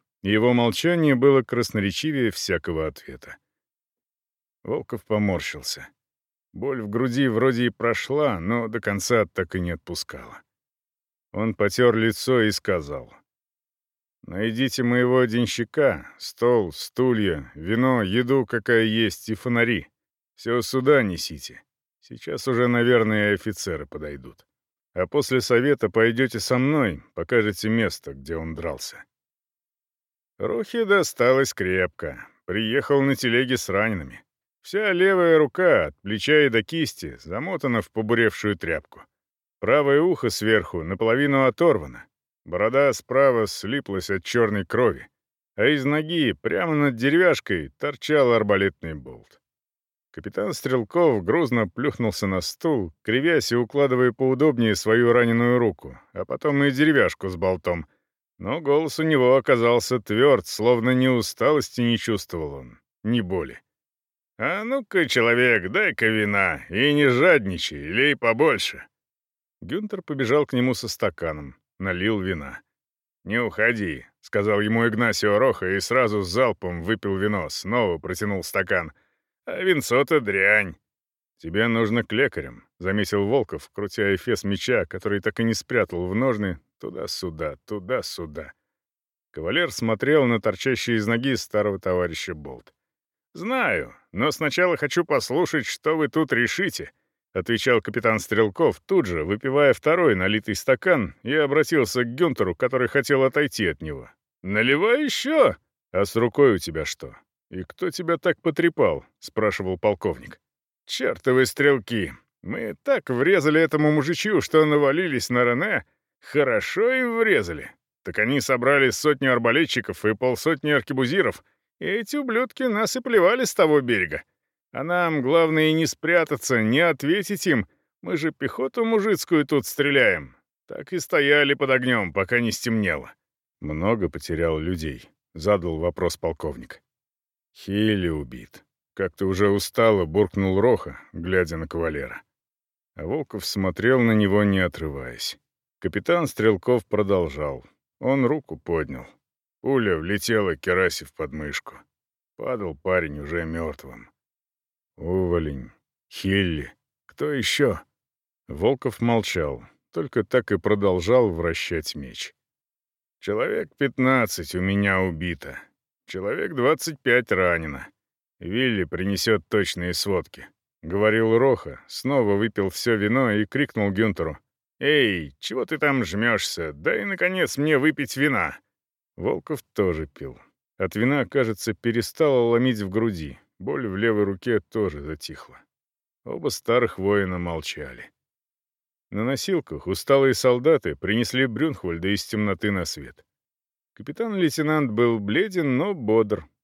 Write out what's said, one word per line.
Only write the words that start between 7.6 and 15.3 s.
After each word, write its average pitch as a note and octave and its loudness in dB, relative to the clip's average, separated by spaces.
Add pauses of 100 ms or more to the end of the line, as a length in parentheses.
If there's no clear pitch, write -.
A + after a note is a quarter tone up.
и - 0
прошла, A#2 -2
но A2+ -2
до A2 -6
конца G2+ 0
так - -6
и F#2 -2
не F2 -2
отпускала. - -12 (920)
Он G#2+ -4
потер A2 4
лицо A2+ 2
и G#2+ 4
сказал: D2 -4 (1120)
«Найдите A2+ -4
моего B2 2
денщика, A#2 0